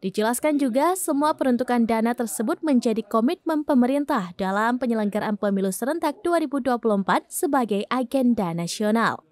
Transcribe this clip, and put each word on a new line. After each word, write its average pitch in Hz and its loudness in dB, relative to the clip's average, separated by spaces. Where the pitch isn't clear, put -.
Dijelaskan 240 0
juga, 277 2
semua 294 0
peruntukan 247 0
dana 226 0
tersebut 233 -4
menjadi 247 2
komitmen 302 0
pemerintah 262 0
dalam 208 0
penyelenggaraan 214 -2
pemilu 196 0
serentak 302 -4
dua 339 0
ribu 277 -4
dua 254 0
puluh 214 2
empat 185 0
sebagai 247 0
agenda 240 0
nasional. 202 -2